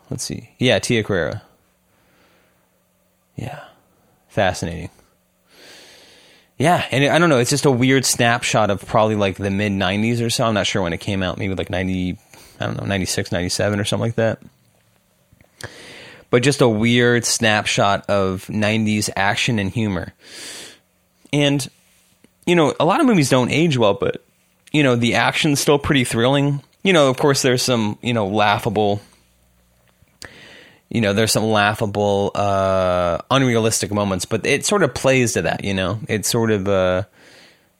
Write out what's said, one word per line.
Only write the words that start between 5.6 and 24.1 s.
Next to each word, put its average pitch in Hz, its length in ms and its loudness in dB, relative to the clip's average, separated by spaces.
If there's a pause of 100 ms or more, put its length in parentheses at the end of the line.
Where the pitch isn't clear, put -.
Yeah, 151 320 2
and 135 140 2
I 135 120 2
don't 170 120 4
know, 131 100 4
it's 120 100 0
just 143 160 -2
a 143 60 4
weird 131 340 2
snapshot 117 640 0
of 98 160 -2
probably, 110 300 2
like, 98 220 0
the 98 120 -4
mid 101 220 0
nineties 104 500 -2
or 117 80 -2
so. 120 160 -2
I'm 113 80 0
not 98 140 0
sure 101 160 -2
when 85 100 -4
it 82 60 -8
came 95 240 -4
out, 90 160 -4
maybe, 98 160 -4
like, 85 160 -6
ninety, 92 480 -2 (400)
I 110 80 -4
don't 113 100 -6
know, - 80 -8
ninety-six, 98 460 -4
ninety-seven 101 480 -2
or 101 40 -2
something 110 260 -2
like 113 60 -8
that. 113 240 -2 (1900)
But 123 140 2
just 139 180 2
a 127 80 6
weird 120 560 2
snapshot 107 840 0
of 95 360 -2
nineties 107 680 0
action 110 420 0
and 98 140 -2
humor. 98 420 -4 (1200)
And, 143 340 0 (800)
you 175 100 4
know, 156 240 4
a 135 60 2
lot 196 140 2
of 330 60 4
movies 180 240 4
don't 127 220 2
age 147 260 2
well, 107 160 4
but, - 300 -2 (480)